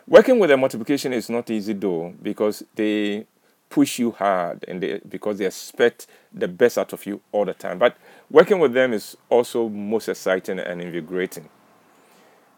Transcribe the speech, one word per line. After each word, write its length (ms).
Working 300
with 100
a 80
multiplication 560
is 160
not 220
easy 220
though, 460
because 440
they 540
push 300
you 100
hard 580
and 140
they, 260
because 300
they 80
expect 640
the 140
best 320
out 140
of 120
you 160
all 140
the 80
time. 240
But 180
working 260
with 160
them 180
is 240
also 400
most 400
exciting 480
and 240
invigorating. 640